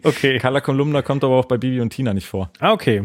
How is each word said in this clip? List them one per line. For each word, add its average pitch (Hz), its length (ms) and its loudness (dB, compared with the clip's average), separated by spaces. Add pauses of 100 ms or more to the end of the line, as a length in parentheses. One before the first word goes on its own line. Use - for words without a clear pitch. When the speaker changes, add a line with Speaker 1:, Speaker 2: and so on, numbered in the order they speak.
Speaker 1:
Okay. 135 360 2
Speaker 2:
Carla 131 220 0
Kolumna 143 400 0
kommt 139 240 -2
aber 131 100 4
auch 127 80 4
bei 123 140 -2
Bibi 127 240 -2
und 113 80 0
Tina 123 240 -2
nicht 98 140 -4
vor. 95 220 -6 (120)
Speaker 1:
Ah, 190 100 2
okay. 113 340 0